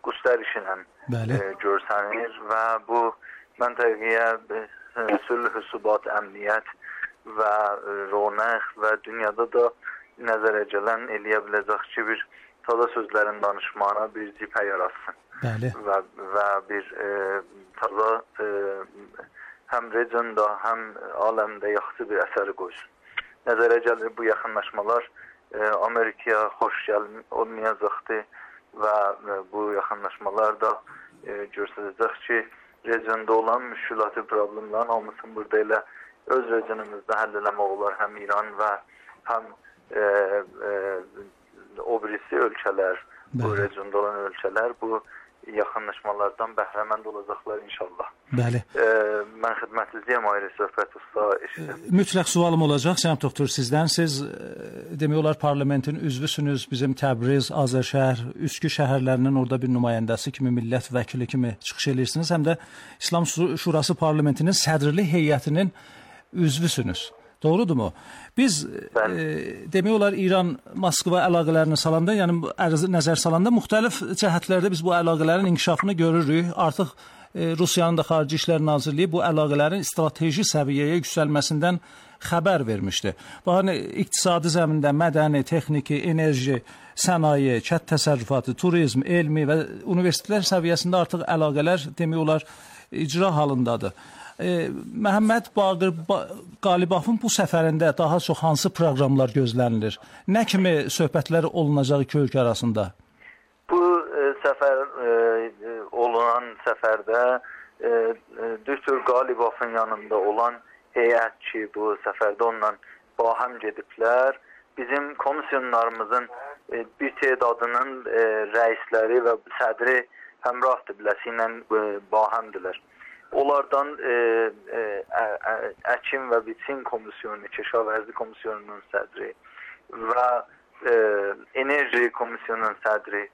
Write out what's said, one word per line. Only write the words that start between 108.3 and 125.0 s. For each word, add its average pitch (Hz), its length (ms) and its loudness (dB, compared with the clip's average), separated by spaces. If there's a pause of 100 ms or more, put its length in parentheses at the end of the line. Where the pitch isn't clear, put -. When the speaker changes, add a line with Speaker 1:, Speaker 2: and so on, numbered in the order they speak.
Speaker 1:
doktor 135 420 -2
Qalibafın 120 680 0
yanında 110 440 -2
olan 113 400 0 (360)
heyət 117 460 4
ki, 110 300 -8
bu 104 280 -2
səfərdə 104 440 -2
onunla 110 300 0 (420)
bahəm 117 440 0
gediblər. 117 800 0 (340)
Bizim 143 420 -4
komissionlarımızın, 123 1120 -2 (380)
e, 117 260 -6
bir 139 240 -6
tedadının, 127 880 0
e, 113 180 2 (240)
rəisləri 113 720 2
və 117 160 4 (180)
sədri 123 520 0 (360)
həmrahdır, 123 540 -2
biləsi 104 380 -2
ilə, 117 160 0 (200)
e, 110 140 2 (220)
bahəmdilər. 104 720 -2 (480)
Onlardan, 143 720 2
e, 127 140 -2 (560)
e, 113 140 -6 (200)